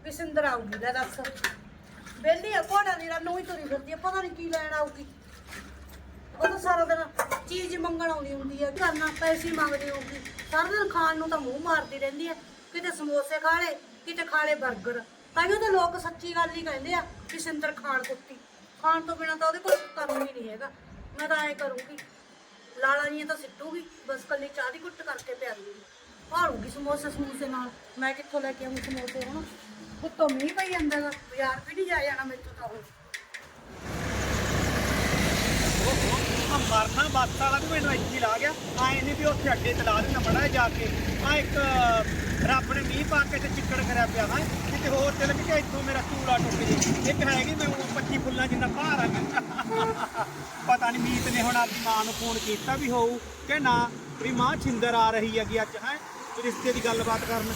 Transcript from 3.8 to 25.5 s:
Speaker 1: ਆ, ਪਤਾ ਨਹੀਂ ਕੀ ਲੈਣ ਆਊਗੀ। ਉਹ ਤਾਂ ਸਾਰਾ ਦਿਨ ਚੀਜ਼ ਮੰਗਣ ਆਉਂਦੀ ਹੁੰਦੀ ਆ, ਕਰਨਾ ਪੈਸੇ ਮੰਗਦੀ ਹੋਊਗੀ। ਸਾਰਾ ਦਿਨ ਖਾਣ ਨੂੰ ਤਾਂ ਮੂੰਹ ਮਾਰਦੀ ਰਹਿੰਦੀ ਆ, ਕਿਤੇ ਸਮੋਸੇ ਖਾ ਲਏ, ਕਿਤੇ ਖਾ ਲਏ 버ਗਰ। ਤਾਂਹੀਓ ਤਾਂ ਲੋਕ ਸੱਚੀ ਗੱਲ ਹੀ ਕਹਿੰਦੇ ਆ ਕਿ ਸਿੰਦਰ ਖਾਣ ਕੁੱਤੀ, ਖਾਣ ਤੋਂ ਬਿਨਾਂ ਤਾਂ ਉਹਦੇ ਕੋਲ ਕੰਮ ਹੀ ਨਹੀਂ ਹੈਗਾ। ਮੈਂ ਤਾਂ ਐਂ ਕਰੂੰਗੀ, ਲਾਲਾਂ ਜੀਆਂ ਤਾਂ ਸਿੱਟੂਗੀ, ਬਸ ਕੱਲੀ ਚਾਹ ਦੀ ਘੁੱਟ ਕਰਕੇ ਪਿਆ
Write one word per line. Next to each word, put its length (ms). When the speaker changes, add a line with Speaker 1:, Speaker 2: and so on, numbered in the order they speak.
Speaker 1:
ਆ, 40
ਪਤਾ 260
ਨਹੀਂ 100
ਕੀ 180
ਲੈਣ 240
ਆਊਗੀ। 320
ਉਹ 80
ਤਾਂ 120
ਸਾਰਾ 260
ਦਿਨ 200
ਚੀਜ਼ 300
ਮੰਗਣ 340
ਆਉਂਦੀ 220
ਹੁੰਦੀ 300
ਆ, 80
ਕਰਨਾ 360
ਪੈਸੇ 320
ਮੰਗਦੀ 380
ਹੋਊਗੀ। 300
ਸਾਰਾ 160
ਦਿਨ 220
ਖਾਣ 280
ਨੂੰ 120
ਤਾਂ 80
ਮੂੰਹ 220
ਮਾਰਦੀ 400
ਰਹਿੰਦੀ 280
ਆ, 60
ਕਿਤੇ 180
ਸਮੋਸੇ 480
ਖਾ 200
ਲਏ, 160
ਕਿਤੇ 180
ਖਾ 200
ਲਏ 120
버ਗਰ। 460
ਤਾਂਹੀਓ 200
ਤਾਂ 160
ਲੋਕ 280
ਸੱਚੀ 360
ਗੱਲ 200
ਹੀ 60
ਕਹਿੰਦੇ 320
ਆ 80
ਕਿ 380
ਸਿੰਦਰ 320
ਖਾਣ 320
ਕੁੱਤੀ, 320
ਖਾਣ 200
ਤੋਂ 140
ਬਿਨਾਂ 220
ਤਾਂ 100
ਉਹਦੇ 120
ਕੋਲ 160
ਕੰਮ 260
ਹੀ 200
ਨਹੀਂ 80
ਹੈਗਾ। 220
ਮੈਂ 100
ਤਾਂ 80
ਐਂ 180
ਕਰੂੰਗੀ, 420
ਲਾਲਾਂ 340
ਜੀਆਂ 140
ਤਾਂ 100
ਸਿੱਟੂਗੀ, 480
ਬਸ 220
ਕੱਲੀ 260
ਚਾਹ 160
ਦੀ 120
ਘੁੱਟ 180
ਕਰਕੇ 320
ਪਿਆ 160